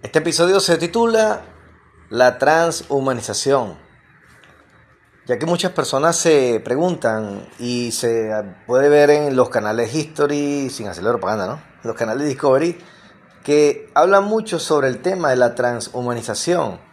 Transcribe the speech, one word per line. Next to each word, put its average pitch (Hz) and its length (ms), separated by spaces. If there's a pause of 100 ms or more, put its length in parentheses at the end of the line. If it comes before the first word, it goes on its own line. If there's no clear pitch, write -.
Este - 160
episodio 170 440
se 175 180
titula 220 640 (680)
La 123 300
transhumanización, 135 1400 (1500)
ya - 100
que 160 80
muchas 175 280
personas 151 420
se 131 500
preguntan 113 840 (120)
y 120 320
se 113 400 (340)
puede 131 240
ver 147 220
en 147 240
los 127 140
canales 113 440
History, 143 800
sin 107 160
hacerle 92 240
propaganda, 101 340
¿no? 131 160 (220)
Los 113 120
canales 120 320
Discovery, 147 520 (640)
que 147 500
hablan 190 300
mucho 214 340
sobre 147 300
el 127 160
tema 180 260
de 127 60
la 120 180
transhumanización. 120 1300 (120)